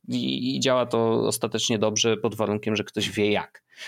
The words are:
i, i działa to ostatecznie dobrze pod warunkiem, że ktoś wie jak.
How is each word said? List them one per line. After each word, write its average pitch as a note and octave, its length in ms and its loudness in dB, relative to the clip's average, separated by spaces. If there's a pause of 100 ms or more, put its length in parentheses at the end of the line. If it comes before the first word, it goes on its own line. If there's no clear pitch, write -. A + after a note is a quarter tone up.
i, B2+ 480 -2
i C#3 40 -4
działa B2+ 260 2
to A2+ 420 2
ostatecznie A2+ 520 -2
dobrze G#2+ 380 2
pod G#2+ 180 -2
warunkiem, G#2+ 400 0
że G#2 80 0
ktoś G2+ 260 -4
wie G#2 220 2
jak. - 320 -4 (240)